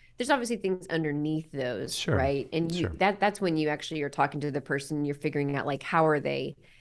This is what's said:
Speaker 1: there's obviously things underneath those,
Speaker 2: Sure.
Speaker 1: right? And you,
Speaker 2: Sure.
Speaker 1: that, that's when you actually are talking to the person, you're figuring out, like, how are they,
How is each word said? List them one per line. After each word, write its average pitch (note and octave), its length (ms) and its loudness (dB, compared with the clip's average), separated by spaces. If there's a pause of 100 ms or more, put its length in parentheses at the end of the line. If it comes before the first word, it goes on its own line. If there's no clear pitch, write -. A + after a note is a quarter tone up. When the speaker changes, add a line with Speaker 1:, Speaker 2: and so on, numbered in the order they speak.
(180)
Speaker 1:
there's B3+ 120 0
obviously A#3+ 260 2
things F#3 320 -2
underneath D#3 640 0
those, B2+ 420 -4
Speaker 2:
Sure. - 220 2
Speaker 1:
right? C#3 360 2
And E3 200 0
you, F3 140 -2
Speaker 2:
Sure. F2+ 120 -2
Speaker 1:
that, G3 220 2
that's G3+ 200 2
when E3+ 160 2
you D3+ 120 2
actually D3+ 340 -4
are C#3+ 80 0
talking C#3+ 300 0
to D3 100 -2
the C#3 100 -2
person, D3 440 -2
you're C#3+ 100 -2
figuring C#3+ 420 -2
out, C3 100 -2
like, C#3 180 -4
how E3 220 2
are D3+ 120 6
they, C#3 380 -2 (240)